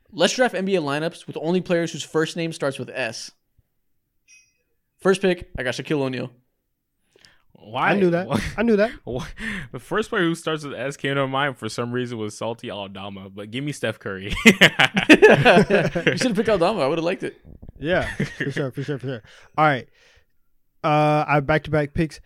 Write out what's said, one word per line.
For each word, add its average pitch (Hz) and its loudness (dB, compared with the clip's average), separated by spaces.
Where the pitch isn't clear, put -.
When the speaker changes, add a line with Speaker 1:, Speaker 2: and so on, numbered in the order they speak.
Speaker 1:
let's 185 2
draft 247 0
N 185 -2
B 196 0
A 175 2
lineups 151 -4
with 151 -10
only 175 0
players 170 0
whose 147 -10
first 160 -2
name 165 -4
starts 143 -4
with 117 -8
S. 117 -8
First 190 2
pick, 180 0
I 131 -6
got 123 -2
Shaquille 143 -2
O'Neal. 131 -6
Speaker 2:
Why? 131 -2
Speaker 3:
I 202 4
knew 190 4
that. 175 0
Speaker 2:
Why? 139 0
Speaker 3:
I 214 0
knew 226 4
that. 220 2
Speaker 2:
<laughs> - -20
Why? 131 -8
The 131 -12
first 214 -4
player 202 0
who 165 2
starts 156 -6
with 135 -10
S 127 -6
came 139 -4
to 139 0
mind 135 -2
for 113 -8
some 120 -6
reason 123 -4
was 107 -6
Salty 113 -8
Aldama, 98 -12
but 104 -14
give 135 -6
me 143 -4
Steph - -4
Curry. 98 -6
<laughs> - -4
Speaker 1:
<laughs> - -
You 185 6
should 233 0
have 208 0
picked 208 0
Aldama. 196 2
I 131 2
would 165 0
have 160 -4
liked 180 -4
it. - -10
Speaker 3:
Yeah, 143 -2
for - -6
sure, 131 -4
for 139 -10
sure, 139 -6
for 127 -10
sure. 127 -8
All 156 4
right. 135 2
Uh, 151 2
I 143 2
have 147 2
back-to-back 151 0
picks. - -4